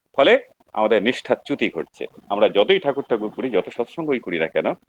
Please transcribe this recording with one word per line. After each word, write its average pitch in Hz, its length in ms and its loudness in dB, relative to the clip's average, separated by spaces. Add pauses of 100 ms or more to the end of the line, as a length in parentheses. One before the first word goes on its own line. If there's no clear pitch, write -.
(160)
ফলে 208 280 6 (300)
আমাদের 107 300 2
নিষ্ঠাচ্যুতি 120 680 -2
ঘটছে। - 360 -10 (240)
আমরা 101 200 2
যতই 185 300 2
ঠাকুর 139 300 -4
ঠাকুর 107 200 -2
করি, 127 200 -6
যত 98 200 -2
সৎসঙ্গই 143 500 -6
করি 87 200 -6
না 80 80 0
কেন, 78 180 -2 (240)